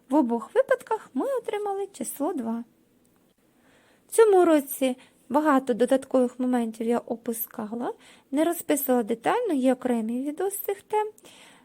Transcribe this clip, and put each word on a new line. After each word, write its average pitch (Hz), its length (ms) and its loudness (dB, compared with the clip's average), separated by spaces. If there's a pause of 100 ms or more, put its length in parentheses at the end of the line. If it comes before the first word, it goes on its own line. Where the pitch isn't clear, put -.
в - 60 -2
обох 240 400 0
випадках 466 600 0
ми 285 120 -2
отримали 415 680 -4
число 277 400 -6
два. 233 320 -6 (1400)
В - 40 -14
цьому 415 300 6
уроці 285 540 2 (320)
багато 269 460 2
додаткових 247 640 0
моментів 233 460 -2
я 233 120 0
опускала, 233 960 -8 (360)
не 294 140 0
розписувала 285 580 0
детально, 311 520 -2
є 262 180 2
окремі 247 500 -2
відео 302 280 -4
з 392 80 -10
цих - 240 -8
тем. 427 280 -2 (540)